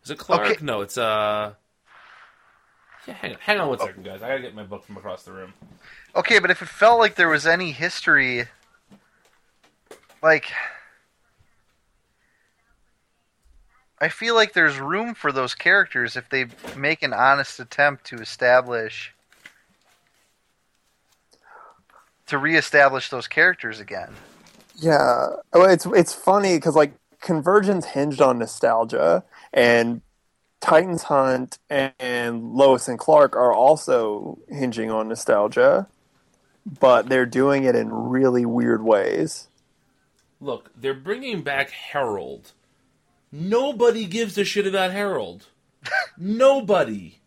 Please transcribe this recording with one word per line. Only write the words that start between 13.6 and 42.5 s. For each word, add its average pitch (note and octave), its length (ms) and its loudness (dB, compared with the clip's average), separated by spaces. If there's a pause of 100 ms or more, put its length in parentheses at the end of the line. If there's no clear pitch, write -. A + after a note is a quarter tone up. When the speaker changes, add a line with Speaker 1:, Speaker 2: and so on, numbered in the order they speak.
Speaker 2:
I D#3 80 -2
feel A3+ 260 -4
like A3 200 2
there's D3+ 260 2
room G#3 340 -6
for D3 160 -4
those C3 240 -4
characters E3+ 640 0
if B2 120 -12
they C3 180 -4 (300)
make D3 260 -4
an C3+ 100 -4
honest C3+ 480 0
attempt C#3 460 -2
to B2 100 -16
establish, A#2+ 960 -2 (3000)
to C#3+ 120 -4
reestablish C#3+ 720 2
those B2 180 -8
characters D#3 500 0
again. G2 360 -12 (640)
Speaker 3:
Yeah. C#3 500 2 (260)
Well, F#3 180 8
it's, F3 160 2
it's F3 280 2
funny F#3+ 440 2
'cause, C#3+ 180 -2
like, D3 160 4 (280)
Convergence F#3 640 0
hinged C#3+ 380 -2
on B2+ 160 4
nostalgia, A#2 840 0 (300)
and A#2 480 2 (600)
Titans E3+ 440 2
Hunt C3 540 -2 (100)
and A#2+ 840 -6
Lois C3+ 340 4
and A#2+ 100 -6
Clark D3 380 4
are A#2+ 160 4
also A#2+ 840 0 (100)
hinging A2+ 420 -6
on A2 180 -4
nostalgia, B2 760 0 (960)
but B2 300 4
they're B2+ 160 2
doing C3+ 380 0
it B2 120 2
in A2 160 -2
really B2 540 0
weird A#2 360 0
ways. A2+ 680 0 (920)
Speaker 1:
Look, C3+ 340 -12
they're C3+ 200 -6
bringing G3+ 480 -8
back C#3 280 -4
Harold. G2 840 -8 (800)